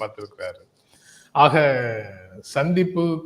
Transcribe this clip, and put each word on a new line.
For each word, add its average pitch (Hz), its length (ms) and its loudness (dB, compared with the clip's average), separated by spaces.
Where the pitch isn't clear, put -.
பார்த்திருக்கிறாரு. 101 600 -12
ஆக, 131 800 2
சந்திப்பு, 170 840 -2